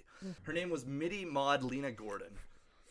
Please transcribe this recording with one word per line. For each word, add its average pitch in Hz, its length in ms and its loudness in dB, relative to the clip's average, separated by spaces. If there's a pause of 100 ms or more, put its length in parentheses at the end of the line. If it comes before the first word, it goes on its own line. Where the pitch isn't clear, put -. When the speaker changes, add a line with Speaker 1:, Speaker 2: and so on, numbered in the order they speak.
(240)
Speaker 1:
Mm. 185 100 -6 (100)
Speaker 2:
Her 156 80 -4
name 175 180 2
was 139 160 -2
Mittie 170 380 0
Maud 139 400 4
Lena 131 260 0
Gordon. 101 480 -6 (520)